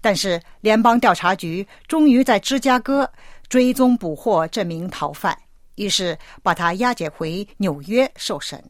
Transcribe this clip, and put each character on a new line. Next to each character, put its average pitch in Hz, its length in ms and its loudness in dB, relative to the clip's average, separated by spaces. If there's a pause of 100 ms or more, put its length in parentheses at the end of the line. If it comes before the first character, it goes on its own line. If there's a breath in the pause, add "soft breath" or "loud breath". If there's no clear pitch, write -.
但 208 160 2
是 175 240 -4 (220 soft breath)
联 220 200 2
邦 233 160 4
调 226 160 4
查 180 200 0
局 175 320 -8 (200 soft breath)
终 311 220 4
于 254 160 6
在 226 140 2
芝 269 200 -2
加 254 200 2
哥 277 280 -2 (440 soft breath)
追 254 240 2
踪 254 200 4
捕 165 220 -6
获 165 320 0
这 208 160 -4
名 170 240 -8
逃 143 240 -6
犯， - 260 -4 (360)
于 208 120 -6
是 180 300 -2 (260 loud breath)
把 175 120 2
他 170 200 -2
押 247 200 0
解 165 160 -6
回 165 360 -8 (120 soft breath)
纽 165 240 -4
约 226 340 0
受 165 240 -8
审。 - 300 -14